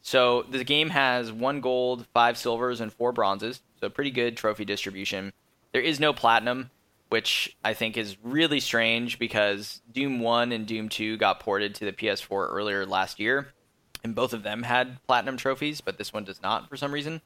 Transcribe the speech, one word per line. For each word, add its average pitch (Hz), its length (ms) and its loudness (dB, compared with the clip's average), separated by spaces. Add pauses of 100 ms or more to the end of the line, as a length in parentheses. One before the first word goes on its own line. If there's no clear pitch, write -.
So 123 480 4
the 127 140 -2
game 147 260 2
has 123 420 2
one 131 300 -2
gold, 127 540 0
five 120 200 6
silvers, 117 460 0
and 110 100 -6
four 120 200 0
bronzes. 113 500 0 (180)
So 101 80 -2
pretty 143 220 -2
good 120 260 0
trophy 107 300 -2
distribution. 98 680 -6 (420)
There 127 80 2
is 143 180 0
no 151 120 4
platinum, 120 600 2 (380)
which - 540 0
I 110 120 0
think 110 220 -2
is 101 260 -6
really 147 360 2
strange 117 600 0
because 104 720 0
Doom 131 280 -2
one 117 320 2
and 110 140 -4
Doom 110 240 -6
two 110 280 -4
got 101 220 4
ported 101 360 0
to 104 100 -8
the 95 80 -4
P 110 160 -2
S 98 120 -2
four 98 260 -2
earlier 98 400 -2
last 95 320 0
year, 135 340 0 (500)
and 113 120 -6
both 120 180 0
of 110 80 -8
them 107 220 -4
had 127 420 0
platinum 127 320 2
trophies, 143 440 -4
but 95 180 -6
this 104 120 -8
one 107 120 -6
does 95 180 -14
not 101 260 -2
for 135 100 -14
some 143 140 -4
reason. 151 340 -6